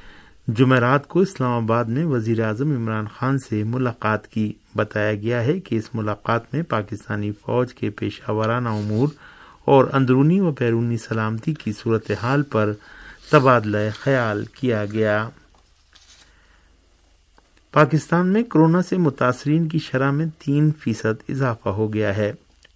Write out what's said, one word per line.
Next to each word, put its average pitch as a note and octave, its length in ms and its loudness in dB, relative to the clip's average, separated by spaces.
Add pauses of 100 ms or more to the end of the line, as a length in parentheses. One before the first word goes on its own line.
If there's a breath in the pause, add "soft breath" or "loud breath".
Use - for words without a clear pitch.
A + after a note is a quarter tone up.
(480 loud breath)
جمعرات B2+ 600 4
کو F3 120 0
اسلام C3 320 0
آباد A#2 320 0
میں A#2+ 200 -2
وزیر A#2 400 0
اعظم B2 320 0
عمران A2 380 -4
خان C3 240 -2
سے G#2+ 260 -2
ملاقات A2+ 640 -2
کی۔ G#2+ 240 -4 (240)
بتایا G#2+ 380 -2
گیا A2+ 300 -2
ہے D#3+ 160 0
کہ - 140 -6
اس A2 200 -2
ملاقات A2 600 -4
میں D#3 80 -2
پاکستانی G#2 680 -6 (120)
فوج B2 320 -2
کے G#2+ 160 -6
پیشہ - 400 -8
ورانہ A2+ 380 -2
امور G#2+ 400 0 (560 loud breath)
اور C#3 280 6
اندرونی C3+ 480 4
و F3+ 100 2
بیرونی A#2 460 0
سلامتی A2+ 580 -4
کی A2 180 -6
صورتحال A#2 680 -2
پر G#2+ 300 0 (580 loud breath)
تبادلہ B2 480 4 (160)
خیال A2+ 500 -2 (100)
کیا A2 380 -2
گیا۔ A2 360 0 (2500 soft breath)
پاکستان D#3 520 2
میں G#3 160 2
کورونا E3 400 4
سے F#3 140 -4
متاثرین D3+ 720 0
کی D#3+ 100 -4
شرح C3+ 320 -2
میں D3+ 160 -2 (120)
تین D3 320 2 (100)
فیصد A2 500 -4
اضافہ C3 380 -2
ہو G#2+ 260 -2
گیا G#2 220 -2
ہے۔ G#2+ 160 -2 (440)